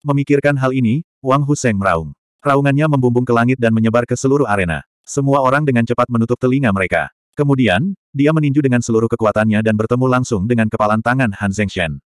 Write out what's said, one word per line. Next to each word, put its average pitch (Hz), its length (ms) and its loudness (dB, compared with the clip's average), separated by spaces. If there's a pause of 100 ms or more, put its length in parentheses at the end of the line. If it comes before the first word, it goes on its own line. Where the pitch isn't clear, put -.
Memikirkan 143 480 0
hal 131 160 0
ini, 131 320 0 (160)
Wang 135 240 0
Huseng 135 320 0
meraung. 85 400 -2 (240)
Raungannya 143 480 2
membumbung 127 400 2
ke 123 80 0
langit 123 240 2
dan 113 160 2
menyebar 113 320 0
ke 120 80 -2
seluruh 135 320 0
arena. 90 320 -2 (240)
Semua 139 400 0
orang 143 240 2
dengan 120 160 2
cepat 120 240 -2
menutup 117 320 0
telinga 127 320 0
mereka. 90 400 -4 (240)
Kemudian, 135 560 0 (160)
dia 143 240 0
meninju 147 320 0
dengan 123 160 2
seluruh 113 320 0
kekuatannya 107 480 0
dan 110 160 0
bertemu 123 320 0
langsung 127 400 -2
dengan 113 240 0
kepalan 110 320 0
tangan 123 320 0
Han 101 160 -4
Zhengshen. 92 480 -4 (140)